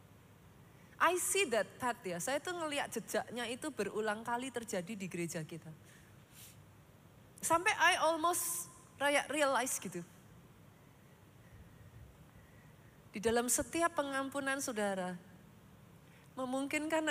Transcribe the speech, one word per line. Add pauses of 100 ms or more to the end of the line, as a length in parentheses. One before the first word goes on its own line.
(1000)
I
see
that (160)
path,
ya.
Saya
tuh
ngelihat
jejaknya
itu
berulang
kali
terjadi
di
gereja
kita. (1700)
Sampai
I
almost (320)
kayak
realize
gitu. (3000)
Di
dalam
setiap
pengampunan
saudara, (1200)
memungkinkan